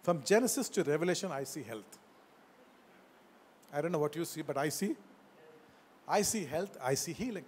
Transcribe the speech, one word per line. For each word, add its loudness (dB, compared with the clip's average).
From 2
Genesis 4
to 0
Revelation, 2
I -4
see -8
health. -10
I -2
don't -2
know 2
what 0
you -2
see, -8
but -4
I 2
see, -2
I 4
see 0
health, -4
I 2
see -2
healing. -6